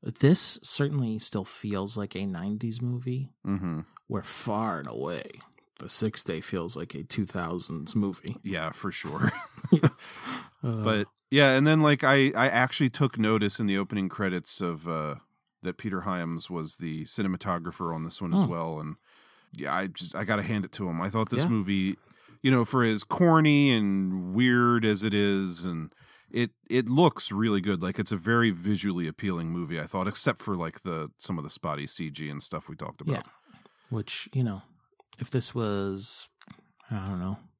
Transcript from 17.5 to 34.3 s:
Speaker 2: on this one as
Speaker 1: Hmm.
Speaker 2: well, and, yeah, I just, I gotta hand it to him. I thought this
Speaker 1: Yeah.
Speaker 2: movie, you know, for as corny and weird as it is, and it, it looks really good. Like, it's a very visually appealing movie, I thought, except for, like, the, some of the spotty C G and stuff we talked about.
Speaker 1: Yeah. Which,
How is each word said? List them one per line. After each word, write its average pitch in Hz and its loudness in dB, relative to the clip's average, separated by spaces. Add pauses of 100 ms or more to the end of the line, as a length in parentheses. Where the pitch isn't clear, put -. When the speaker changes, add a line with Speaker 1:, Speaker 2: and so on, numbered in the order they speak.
Speaker 2:
on 80 -6
this 85 -8
one 85 -2
as - 6
Speaker 1:
Hmm. - 2
Speaker 2:
well, 82 -4
and, 78 -8 (560)
yeah, 69 -4
I 95 -2
just, - -10
I 101 -4
gotta 104 0
hand 101 -2
it - -10
to 95 -6
him. 82 -4
I 98 -2
thought 110 0
this 120 0
Speaker 1:
Yeah. 175 2
Speaker 2:
movie, 98 0 (420)
you 135 4
know, 123 4
for 123 2
as 110 2
corny 151 6
and 95 2
weird 120 4
as 104 2
it 107 0
is, 98 2
and 80 -6 (380)
it, 120 -2 (180)
it 120 2
looks 147 4
really 104 2
good. 90 0
Like, 92 -2
it's 104 -2
a 104 -2
very 113 4
visually 90 -2
appealing 82 -4
movie, 85 -4
I 76 -6
thought, 92 -4
except - 0
for, 101 -4
like, 82 -6
the, 78 -6
some - -6
of 73 -6
the 76 -10
spotty 73 -6
C 80 -6
G 73 -10
and 71 -8
stuff - -8
we 82 -12
talked - -12
about. 151 -2
Speaker 1:
Yeah. - -8 (680)
Which, - -6